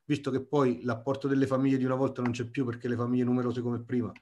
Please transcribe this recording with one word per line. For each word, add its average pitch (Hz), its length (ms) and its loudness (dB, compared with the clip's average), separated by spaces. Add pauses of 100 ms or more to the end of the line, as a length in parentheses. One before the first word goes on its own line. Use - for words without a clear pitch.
visto 139 260 -2
che 131 120 0
poi 131 420 2
l'apporto 123 440 -2
delle 135 180 4
famiglie 135 300 2
di 127 80 0
una 131 100 2
volta 131 280 0
non 120 100 0
c'è 117 140 -6
più 135 180 -2
perché 120 240 -4
le 120 80 0
famiglie 123 280 2
numerose 123 360 0
come 117 220 -2
prima 117 280 -2 (120)